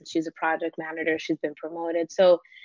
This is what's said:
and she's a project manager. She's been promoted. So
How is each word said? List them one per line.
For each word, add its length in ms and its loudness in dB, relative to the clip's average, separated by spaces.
and 80 -20
she's 180 -2
a 60 -8
project 440 -2
manager. 420 -4
She's 200 -4
been 160 -6
promoted. 560 -4
So 300 6